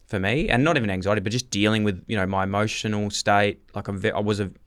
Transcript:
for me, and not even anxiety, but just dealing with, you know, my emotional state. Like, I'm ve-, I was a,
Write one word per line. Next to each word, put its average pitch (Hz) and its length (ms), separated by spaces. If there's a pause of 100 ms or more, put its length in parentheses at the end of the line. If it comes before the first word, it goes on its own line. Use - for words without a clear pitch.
for 104 140
me, 117 300
and 117 140
not 165 140
even 110 120
anxiety, 95 320
but 98 100
just 123 180
dealing 107 340
with, 98 240
you 110 100
know, 95 80
my 95 180
emotional 104 680
state. 104 480 (160)
Like, 101 120
I'm 101 100
ve-, 101 140
I - 80
was 104 200
a, 95 120 (160)